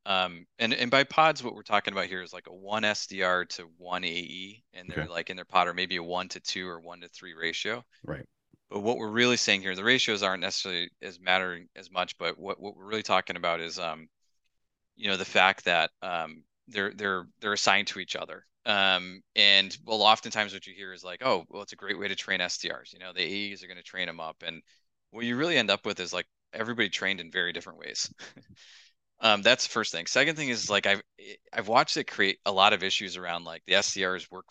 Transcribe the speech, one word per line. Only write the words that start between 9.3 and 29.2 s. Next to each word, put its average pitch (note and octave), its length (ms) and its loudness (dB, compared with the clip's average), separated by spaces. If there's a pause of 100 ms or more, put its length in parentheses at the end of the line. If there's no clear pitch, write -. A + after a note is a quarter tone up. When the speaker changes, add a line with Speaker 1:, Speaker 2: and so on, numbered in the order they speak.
Speaker 1:
saying G2+ 240 2
here, F#2+ 120 -4
the F#2 100 -6
ratios A#2 380 4
aren't F#2+ 200 0
necessarily F2+ 480 -4 (100)
as F2+ 180 -14
mattering F2+ 560 0
as F2+ 160 -18
much, F2+ 280 -4
but E2+ 200 -2
what, F#2 220 -8
what G2+ 160 -10
we're F#2+ 80 -20
really G#2+ 180 -4
talking F#2 340 0
about E2+ 240 0
is, E2 180 -8
um, D#2+ 280 -6 (920)
you G#2+ 120 -4
know, G2 80 2
the F#2 80 -2
fact G2 400 4
that, E2+ 260 2 (120)
um, E2 400 -6 (240)
they're, G#2 260 -2
they're, F#2+ 340 -2 (140)
they're G#2 140 0
assigned G2+ 340 4
to - 120 -6
each - 160 -8
other. F2 280 -10 (220)
Um, F#2+ 560 2 (120)
and, G2 400 6 (120)
well, A2 160 0
oftentimes G#2+ 500 4
what F#2+ 140 -12
you F#2+ 80 -18
hear F#2+ 180 -14
is, E2+ 100 -16
like, F2+ 220 -10
"Oh, G2+ 240 2
well, G2+ 140 -10
it's - 100 -16
a - 40 -16
great G2+ 220 -4
way G2+ 100 -4
to F#2+ 60 -4
train F#2 280 -2
S F2+ 160 -2
D E2+ 120 -4
Rs. - 220 -12
You F2+ 60 -20
know, F2+ 160 -14
the F2+ 80 0
A G2+ 320 -2
Es F#2 100 -16
are - 20 -16
gonna F2+ 160 -16
train F2+ 280 -6
'em E2 100 -10
up." D#2+ 240 -10
And E2 160 -10 (500)
what A2+ 140 -8
you A#2+ 120 0
really D#3+ 200 0
end G#2+ 140 4
up G2+ 160 0
with G2+ 140 -2
is, F2 120 -6
like, F2+ 140 -2 (260)
everybody A2+ 380 -2
trained F#2+ 300 -2
in E2 100 -14
very F2 240 -2
different E2+ 240 -12
ways. D2+ 400 -6
<laughs> - 400 -20 (600)